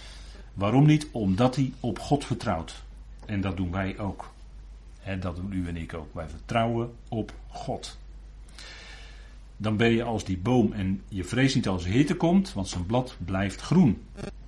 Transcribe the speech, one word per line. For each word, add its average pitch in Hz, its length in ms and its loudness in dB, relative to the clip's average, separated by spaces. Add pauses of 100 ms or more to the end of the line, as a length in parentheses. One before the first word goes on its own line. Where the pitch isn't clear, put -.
(540)
Waarom 110 320 6
niet? 151 260 6
Omdat 110 440 4
hij 131 240 0
op 117 200 -2
God - 260 0
vertrouwt. 90 580 -4 (420)
En 101 160 -2
dat 92 160 -2
doen 90 140 -2
wij 95 280 -2
ook. - 340 -6 (640)
Hè, 95 200 -6
dat 90 160 -4
doen 92 180 -6
u 92 140 -2
en 85 100 -4
ik 82 160 -8
ook. 78 200 -10
Wij 82 160 -8
vertrouwen 117 640 0 (140)
op 107 260 -4 (140)
God. - 520 -10 (1600)
Dan 107 200 0
ben 117 140 6
je 117 120 4
als 113 220 -2
die 95 120 -2
boom 110 360 4
en 98 340 0
je 95 160 -6
vreest 131 320 2
niet 117 120 2
als 92 180 0
er 90 60 0
hitte 143 240 4
komt, 175 380 4
want 95 140 -4
zijn 90 180 -4
blad 117 300 0 (100)
blijft 95 360 -2
groen. 147 400 6 (460)